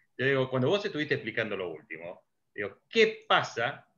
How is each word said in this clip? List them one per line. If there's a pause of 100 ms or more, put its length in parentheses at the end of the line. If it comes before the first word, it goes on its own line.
(180)
Yo
digo,
cuando
vos
estuviste
explicando
lo
último, (300)
digo,
¿qué
pasa, (120)